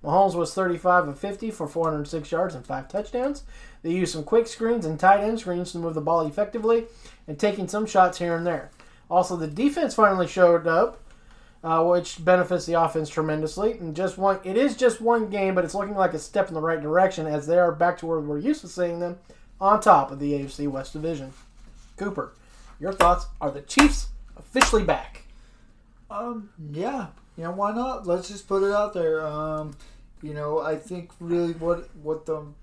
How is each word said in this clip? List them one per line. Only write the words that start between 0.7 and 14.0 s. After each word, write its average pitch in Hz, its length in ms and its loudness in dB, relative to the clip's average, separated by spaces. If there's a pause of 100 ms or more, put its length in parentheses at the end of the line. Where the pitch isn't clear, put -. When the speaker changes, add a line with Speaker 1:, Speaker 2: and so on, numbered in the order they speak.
Speaker 1:
of 143 100 -10
fifty 202 320 -6
for 170 180 -8
four 165 220 -2
hundred 147 180 -4
six 156 240 -6
yards 170 220 -2
and 127 120 -14
five 135 220 -8
touchdowns. 247 560 -4 (380)
They 165 100 -4
used 180 200 0
some 156 120 -8
quick 226 220 4
screens 226 380 -2
and 156 160 -2
tight 196 220 6
end 226 180 -2
screens 180 320 -4
to 170 60 -8
move 165 160 -4
the 156 80 -4
ball 160 240 2
effectively 214 580 0 (420)
and 147 120 -12
taking 202 300 0
some 214 180 -2
shots 185 320 4
here 170 180 -2
and 170 100 -2
there. 160 240 -4 (380)
Also, 180 280 2
the 160 100 -4
defense 269 480 0
finally 190 320 4
showed 170 400 4
up, 170 340 0 (600)
uh, 165 220 2
which 175 380 0
benefits 180 440 4
the 170 80 -2
offense 160 340 2
tremendously. 156 680 -2
And 160 180 -8
just 185 220 -2